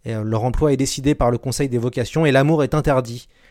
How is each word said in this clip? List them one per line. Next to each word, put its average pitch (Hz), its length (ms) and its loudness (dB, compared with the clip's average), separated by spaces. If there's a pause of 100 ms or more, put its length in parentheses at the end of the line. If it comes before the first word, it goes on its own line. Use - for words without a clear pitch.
et, 113 100 -6
euh, 107 100 -4
leur 110 200 -2
emploi 139 300 2
est 131 40 0
décidé 139 380 0
par 120 160 2
le 120 60 0
Conseil 135 320 -4
des 123 80 -2
vocations, 123 480 -2
et 139 60 4
l'amour 143 320 4
est 131 120 -2
interdit, 127 520 -2 (240)